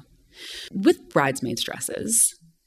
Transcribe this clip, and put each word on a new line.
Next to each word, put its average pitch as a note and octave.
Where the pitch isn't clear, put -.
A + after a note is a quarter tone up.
With B3
bridesmaids' C3+
dresses, -